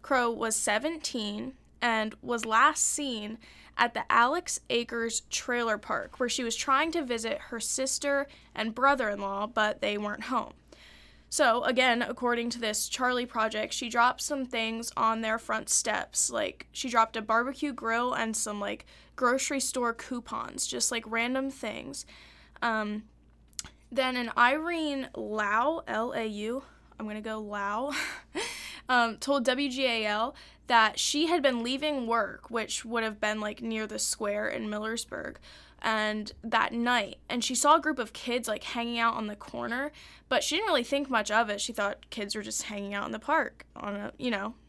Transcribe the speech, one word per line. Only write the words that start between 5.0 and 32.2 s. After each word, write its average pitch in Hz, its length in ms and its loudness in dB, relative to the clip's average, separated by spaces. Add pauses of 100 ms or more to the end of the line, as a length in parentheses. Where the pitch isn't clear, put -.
Trailer 233 480 0
Park, - 420 -6
where 247 80 2
she 240 160 -2
was 233 120 -2
trying 285 380 2
to 339 100 0
visit 226 340 -2
her - 220 -8
sister 277 680 0 (300)
and 220 180 -2
brother-in-law, 208 720 2
but 214 340 0
they 208 200 0
weren't 208 240 -6
home. - 300 -4 (760)
So, 240 360 4
again, 240 360 4
according 240 480 0
to 233 100 -6
this 214 300 0
Charlie 247 380 0
Project, 214 480 -2
she 240 140 -4
dropped 240 320 4
some 277 220 -2
things 226 540 -4
on 226 240 2
their 220 160 0
front 220 320 -4
steps. - 600 0
Like, 107 400 -2
she - 180 -6
dropped 226 260 4
a 226 60 -2
barbecue 247 500 0
grill 233 420 -2
and 226 220 -2
some, 208 240 -4
like, 202 280 -6 (280)
grocery 262 440 2
store 247 340 0
coupons, - 720 -6
just, - 260 0
like, 233 140 -4
random 240 460 -2
things. 233 560 -10 (560)
Um, 214 400 -2 (880)
then 254 260 0
an 240 180 -2
Irene 294 800 2
Lau, 214 720 2
L 226 260 -2
A 226 120 -2
U, 220 380 -4 (360)
I'm 220 80 -6
gonna 214 140 -8
go 220 180 -6
Lau, 208 540 -2 (460)
<laughs> - 500 -8
um, 233 280 4
told 277 280 2
W 262 240 2
G 254 180 0
A 226 180 0
L 220 300 0 (320)
that 226 320 6
she 302 260 2
had 330 160 2
been 247 220 2
leaving 269 420 0
work, 226 460 -2